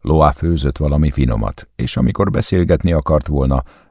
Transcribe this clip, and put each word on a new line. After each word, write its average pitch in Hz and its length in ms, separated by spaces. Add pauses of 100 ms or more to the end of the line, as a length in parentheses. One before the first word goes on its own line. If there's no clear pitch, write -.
Loá 76 300
főzött 76 460
valami 73 340
finomat, 57 640
és - 200
amikor 101 340
beszélgetni 87 600
akart 76 340
volna, 67 380 (260)